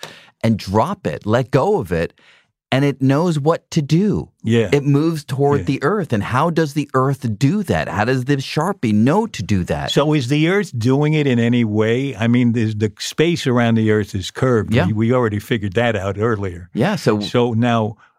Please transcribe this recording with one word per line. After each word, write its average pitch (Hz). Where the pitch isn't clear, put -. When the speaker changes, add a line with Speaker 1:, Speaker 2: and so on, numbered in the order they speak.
Speaker 1:
and 113
drop 117
it, 78
let 113
go 180
of 90
it, 82
and 135
it 139
knows 151
what 156
to 165
do. 151
Speaker 2:
Yeah. 113
Speaker 1:
It 143
moves 147
toward 139
Speaker 2:
Yeah. -
Speaker 1:
the 135
earth. 175
And 104
how 127
does 156
the 147
earth 131
do 185
that? 82
How 95
does 127
the 139
Sharpie 151
know 139
to -
do 92
that? 76
Speaker 2:
So 151
is 135
the 151
earth 196
doing 135
it 151
in 123
any 117
way? 113
I 113
mean, 120
there's 110
the 104
space -
around 120
the 110
earth 107
is 92
curved. 110
Speaker 1:
Yeah. 113
Speaker 2:
We, 107
we 113
already 110
figured 104
that 113
out 98
earlier. 98
Speaker 1:
Yeah, 170
so 110
Speaker 2:
So 120
now, 113